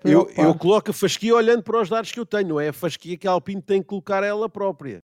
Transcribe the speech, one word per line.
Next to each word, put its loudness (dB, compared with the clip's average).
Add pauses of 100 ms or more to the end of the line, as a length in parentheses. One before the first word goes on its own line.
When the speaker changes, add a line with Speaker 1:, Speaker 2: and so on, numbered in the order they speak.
Speaker 1:
eu, 4
eu 6
Speaker 2:
preocupar. 2
Speaker 1:
coloco 2
a -6
fasquia 0
olhando 4
para -2
os -4
dados -4
que -12
eu -8
tenho, -2
não -2
é -2
a -6
fasquia -8
que -8
a 2
Alpine -2
tem 0
que -10
colocar -4
ela -2
própria. -8 (100)